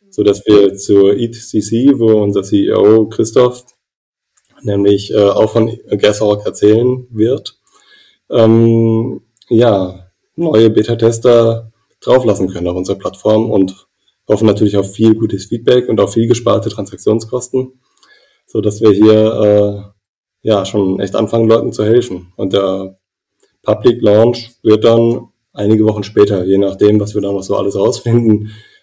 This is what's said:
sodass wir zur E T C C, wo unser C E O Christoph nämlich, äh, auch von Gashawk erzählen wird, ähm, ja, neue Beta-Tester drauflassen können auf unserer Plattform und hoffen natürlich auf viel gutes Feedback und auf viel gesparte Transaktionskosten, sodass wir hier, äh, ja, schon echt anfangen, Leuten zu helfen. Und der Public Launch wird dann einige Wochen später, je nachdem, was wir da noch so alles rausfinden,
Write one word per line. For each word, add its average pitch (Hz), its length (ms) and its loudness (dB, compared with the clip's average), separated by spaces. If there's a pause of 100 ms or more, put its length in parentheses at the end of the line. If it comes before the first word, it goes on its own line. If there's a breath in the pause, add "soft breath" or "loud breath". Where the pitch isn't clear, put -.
(100)
sodass 101 340 -2
wir 101 300 4
zur 101 420 2
E 117 120 -4
T 117 100 -14
C - 220 -6
C, 120 400 0
wo 110 200 2
unser 101 220 -2
C 101 240 0
E 104 60 -2
O 107 340 4
Christoph 123 580 -2 (960)
nämlich, 101 500 -2
äh, 101 160 2
auch 107 240 0
von 117 180 0 (180)
Gashawk 104 560 0
erzählen 120 640 0
wird, 117 500 -4 (680 soft breath)
ähm, 113 920 0 (280)
ja, 101 540 0 (360)
neue 143 300 2
Beta-Tester 113 1040 0 (280)
drauflassen 113 500 0
können 90 180 -6
auf 90 80 -4
unserer 95 220 -6
Plattform 110 520 -2
und 95 360 -2 (420)
hoffen 110 180 0
natürlich 104 300 0
auf - 160 -6
viel 110 220 2
gutes 107 320 -6
Feedback 123 420 -2
und 113 100 -2
auf 101 140 0
viel 117 140 0
gesparte 110 420 -2
Transaktionskosten, 117 1120 -6 (640 soft breath)
sodass 104 380 -4
wir 110 80 6
hier, 104 1040 2 (500)
äh, - 20 -8
ja, 101 200 0
schon 95 340 -2
echt 98 160 -6
anfangen, 110 320 -2
Leuten 113 240 2
zu 107 120 -4
helfen. 107 520 -2
Und 95 160 -8
der 95 460 -4 (640)
Public 110 400 0
Launch 110 480 2 (120)
wird 107 220 2
dann 117 440 2 (280)
einige 107 280 0
Wochen 107 180 -2
später, 101 420 0
je 98 140 0
nachdem, 104 420 2
was 101 140 -8
wir 101 80 -4
da 98 100 -4
noch 98 100 -6
so 101 140 -6
alles 98 200 -4
rausfinden, 110 760 0 (300 loud breath)